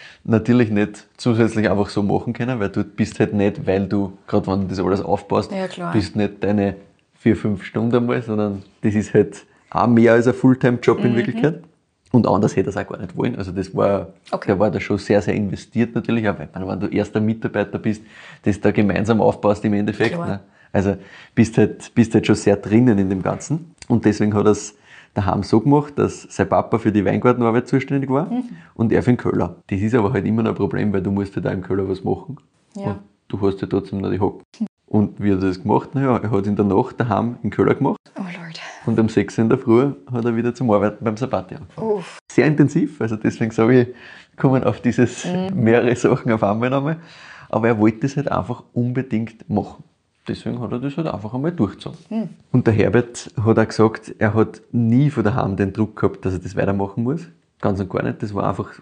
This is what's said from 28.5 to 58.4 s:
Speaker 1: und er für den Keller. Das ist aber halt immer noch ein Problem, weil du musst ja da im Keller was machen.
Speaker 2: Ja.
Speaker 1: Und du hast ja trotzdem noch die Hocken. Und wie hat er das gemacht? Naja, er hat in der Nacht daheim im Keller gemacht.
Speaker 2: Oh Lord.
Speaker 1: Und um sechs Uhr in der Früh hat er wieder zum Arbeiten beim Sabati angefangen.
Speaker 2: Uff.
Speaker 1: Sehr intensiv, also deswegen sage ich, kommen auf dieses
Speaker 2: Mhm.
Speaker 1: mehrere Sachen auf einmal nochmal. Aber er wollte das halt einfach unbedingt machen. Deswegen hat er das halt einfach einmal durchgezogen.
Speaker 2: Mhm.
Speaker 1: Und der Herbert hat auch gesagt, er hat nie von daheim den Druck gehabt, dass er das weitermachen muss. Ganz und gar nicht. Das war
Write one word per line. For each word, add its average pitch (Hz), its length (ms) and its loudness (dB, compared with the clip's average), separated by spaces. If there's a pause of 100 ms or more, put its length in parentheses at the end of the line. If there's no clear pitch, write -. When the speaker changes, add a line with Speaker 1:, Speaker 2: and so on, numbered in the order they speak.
Speaker 1:
und 110 180 0
er - 100 2
für 123 100 4
den 120 40 4
Keller. 98 400 -2 (100)
Das 95 140 -2
ist 110 140 0
aber 104 180 2
halt 98 140 0
immer 113 160 0
noch 107 100 0
ein 87 40 -6
Problem, 101 360 -2
weil 98 100 -2
du 101 80 -4
musst 98 260 -4
ja 90 60 -4
da 98 80 -2
im 98 120 -4
Keller 95 260 -4
was 95 160 -6
machen. 101 320 -6 (400)
Speaker 2:
Ja. 196 160 -10
Speaker 1:
Und 95 60 -10 (300)
du 98 120 -8
hast 98 200 0
ja 101 60 -4
trotzdem 98 340 -4
noch 95 100 -4
die 95 100 -2
Hocken. 98 220 -2 (440)
Und - 340 0
wie 101 120 2
hat 92 100 0
er 95 60 0
das 92 120 -2
gemacht? 123 340 0
Naja, 131 240 0
er 107 120 -4
hat 98 160 0
in 104 80 0
der 104 100 2
Nacht 101 360 0
daheim 117 420 -2
im 104 80 -4
Keller - 240 2
gemacht. 139 220 0 (220)
Speaker 2:
Oh 202 40 -10
Lord. 175 380 -14 (240)
Speaker 1:
Und 113 160 2
um 110 80 2
sechs - 280 0
Uhr 113 60 0
in 113 60 2
der 127 100 4
Früh 127 320 2 (220)
hat 117 120 -4
er 117 120 0
wieder 120 180 -2
zum 123 160 -2
Arbeiten 104 340 2
beim 110 120 -2
Sabati 107 400 -6
angefangen. - 360 -8
Speaker 2:
Uff. 185 260 -6 (120)
Speaker 1:
Sehr - 160 4
intensiv, 151 540 2
also 113 160 -2
deswegen 113 340 -2
sage 117 300 6
ich, 120 80 2 (480)
kommen 131 260 2
auf - 180 -2
dieses 120 440 0
Speaker 2:
Mhm. 180 240 -4 (160)
Speaker 1:
mehrere 117 320 4
Sachen 123 340 2
auf 110 140 0
einmal 113 260 0
nochmal. 139 280 -2 (500)
Aber 113 200 0
er 117 120 2
wollte 113 200 4
das 139 160 -4
halt 143 140 -2
einfach 95 320 -4 (120)
unbedingt 120 720 -4
machen. - 340 -4 (460)
Deswegen 117 320 -6
hat 110 120 -6
er 120 80 -6
das 139 160 -8
halt 160 100 -4
einfach 107 280 -8
einmal 143 180 -4
durchgezogen. - 460 -4 (120)
Speaker 2:
Mhm. 214 180 -6 (240)
Speaker 1:
Und 127 140 2
der 110 80 6
Herbert 107 560 0 (140)
hat 110 140 4
auch 110 100 4
gesagt, - 500 0
er 107 160 2
hat 110 260 0 (120)
nie 120 380 4
von 117 140 -2
daheim 104 320 0
den 98 160 0
Druck 104 240 -4
gehabt, - 280 -2
dass 95 100 -2
er 87 60 -6
das 90 160 -12
weitermachen 98 480 -2
muss. 156 180 -4 (380)
Ganz 101 200 -2
und 95 100 -4
gar - 120 -2
nicht. 117 200 -6
Das 101 120 -8
war 98 140 -2